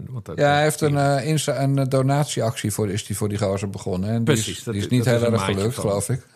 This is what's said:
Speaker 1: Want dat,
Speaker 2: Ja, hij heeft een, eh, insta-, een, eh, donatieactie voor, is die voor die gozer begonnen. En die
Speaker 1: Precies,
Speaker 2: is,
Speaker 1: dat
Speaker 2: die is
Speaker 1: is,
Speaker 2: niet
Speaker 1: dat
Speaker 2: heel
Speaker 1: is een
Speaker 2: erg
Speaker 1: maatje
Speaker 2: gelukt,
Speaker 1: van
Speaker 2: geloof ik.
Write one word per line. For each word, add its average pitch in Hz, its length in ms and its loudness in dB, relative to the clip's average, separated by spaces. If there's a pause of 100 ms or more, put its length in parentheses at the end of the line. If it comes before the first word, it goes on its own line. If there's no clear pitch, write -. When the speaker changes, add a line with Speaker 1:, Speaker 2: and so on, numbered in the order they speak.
Speaker 1:
Want 127 160 -10
dat, 82 120 -10
Speaker 2:
Ja, 143 160 4
hij 147 100 2
heeft 151 180 0
een, 143 160 2
eh, 139 300 2
insta-, 143 360 0
een, 139 140 2
eh, 135 100 2
donatieactie 131 840 0
voor, 107 180 0
is 95 160 -4
die 101 120 -6
voor 104 120 -2
die 104 80 -2
gozer 98 320 0
begonnen. 95 400 -4
En 113 60 0
die 117 80 0
Speaker 1:
Precies, 110 340 0
Speaker 2:
is, - 60 -14
Speaker 1:
dat 117 100 -6
Speaker 2:
die 98 100 -2
is - 40 -4
Speaker 1:
is, - 60 0
Speaker 2:
niet 123 100 4
Speaker 1:
dat 120 100 4
Speaker 2:
heel 120 80 4
Speaker 1:
is 120 60 2
een 110 60 2
Speaker 2:
erg 107 80 2
Speaker 1:
maatje 98 140 0
Speaker 2:
gelukt, 107 200 0
Speaker 1:
van 92 80 -6
Speaker 2:
geloof 98 260 0
ik. - 260 -4